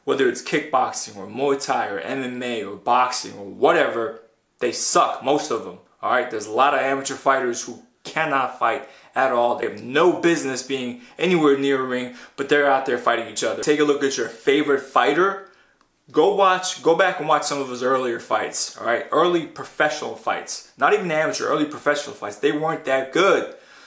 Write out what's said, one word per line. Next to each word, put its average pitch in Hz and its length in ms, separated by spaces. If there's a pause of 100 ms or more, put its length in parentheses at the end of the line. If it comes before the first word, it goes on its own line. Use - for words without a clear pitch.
whether 131 240
it's - 160
kickboxing 123 720
or 98 100
Muay 135 400
Thai 123 220
or 101 120
M 131 220
M 123 220
A 117 220
or 98 100
boxing 123 640
or 101 80
whatever, 117 760 (360)
they 120 140
suck, - 500
most 143 280
of 107 120
them, 92 160 (220)
all 104 100
right? 120 180
There's 107 180
a 107 40
lot 135 220
of 135 80
amateur 135 340
fighters 127 480
who 117 180 (220)
cannot 143 560
fight 113 300 (260)
at 131 160
all. 120 240
They 110 140
have 104 120
no 147 380
business 139 440
being 123 380 (160)
anywhere 156 400
near 139 220
a 131 80
ring, 123 280 (200)
but 135 140
they're 143 200
out 135 160
there 123 120
fighting 117 320
each - 160
other. 110 180
Take 151 160
a 151 60
look 147 180
at 135 140
your 117 100
favorite 139 540
fighter. 156 640 (680)
Go 180 220
watch, 185 480
go 160 140
back 180 240
and 156 100
watch 147 140
some 143 180
of 131 80
his 123 140
earlier 127 360
fights, - 600
all 104 80
right? 120 240
Early 165 340
professional 147 680
fights, - 600
not 143 160
even 196 200
amateur, 156 340
early 147 200
professional 143 500
fights. - 220
They 147 140
weren't 151 340
that 135 280
good. 175 400 (340)